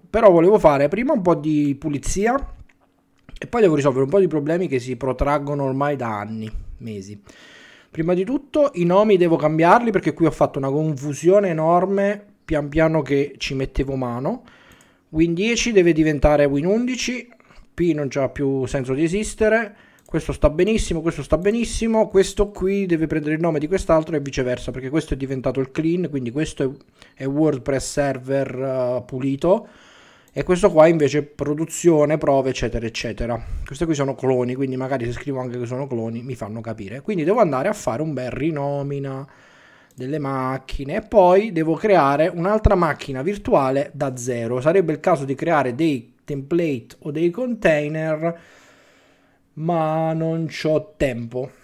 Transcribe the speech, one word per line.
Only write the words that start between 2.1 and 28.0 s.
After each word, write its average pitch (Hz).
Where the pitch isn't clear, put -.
e -
poi -
devo 180
risolvere 135
un 135
po' 196
di 190
problemi 156
che 135
si 123
protraggono 143
ormai 139
da 117
anni, 110
mesi. 104
Prima 165
di 180
tutto 277
i 175
nomi 196
devo 170
cambiarli 165
perché 175
qui 165
ho 147
fatto -
una 135
confusione 156
enorme 185
pian 147
piano 160
che 139
ci -
mettevo 135
mano. 131
Win 165
dieci 226
deve 175
diventare 151
Win 143
undici, 240
P 170
non 147
c'ha 135
più 135
senso 131
di 139
esistere, 214
questo 160
sta 147
benissimo, 185
questo 156
sta 156
benissimo, 220
questo 196
qui 196
deve 160
prendere 151
il 156
nome 165
di 147
quest'altro 165
e 151
viceversa, 131
perché 127
questo -
è -
diventato 131
il 135
clean, 165
quindi 131
questo 151
è, -
è -
WordPress 139
server, 135